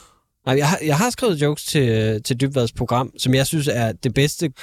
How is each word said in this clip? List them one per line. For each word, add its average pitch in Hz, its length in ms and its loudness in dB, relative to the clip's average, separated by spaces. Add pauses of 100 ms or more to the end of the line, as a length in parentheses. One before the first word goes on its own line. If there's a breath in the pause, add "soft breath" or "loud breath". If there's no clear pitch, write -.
(460 loud breath)
Nej, 127 120 0
jeg 147 100 2
har, 175 160 2
jeg 147 140 2
har 240 120 2
skrevet 190 320 -2
jokes 147 220 0
til, 135 240 2
øh, 110 340 0
til 123 180 -4
Dybvads 135 320 0
program, 123 460 -2
som 127 160 2
jeg 131 120 2
synes 147 260 -2
er 113 200 0
det 107 220 -4
bedste 143 360 0 (120)